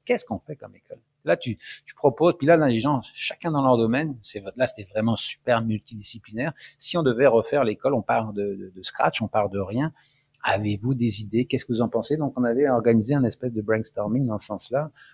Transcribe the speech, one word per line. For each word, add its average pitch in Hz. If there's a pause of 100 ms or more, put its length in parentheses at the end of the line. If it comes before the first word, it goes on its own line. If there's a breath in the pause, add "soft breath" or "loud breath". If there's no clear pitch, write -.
Qu'est-ce 247
qu'on -
fait 151
comme 98
école ? » - (260)
Là, 165
tu, 113 (260 loud breath)
tu -
proposes. 160
Puis 135
là, 165
là, 151
les 113
gens, 127 (140)
chacun -
dans 143
leur 131
domaine, 127
c'est, 101 (140)
là, 123
c'était -
vraiment 110
super -
multidisciplinaire. 110 (260 loud breath)
Si -
on 170
devait 127
refaire 123
l'école, 123
on 113
part 113
de, 101
de, 98
de 92
scratch, -
on 107
part 104
de 98
rien. 113 (500 soft breath)
Avez-vous 104
des 113
idées ? 110
Qu'est-ce -
que 123
vous 117
en 117
pensez ? 120
Donc, 143
on 123
avait 123
organisé 117
un 139
espèce 120
de 107
brainstorming 110
dans 107
ce -
sens-là, 131 (240 loud breath)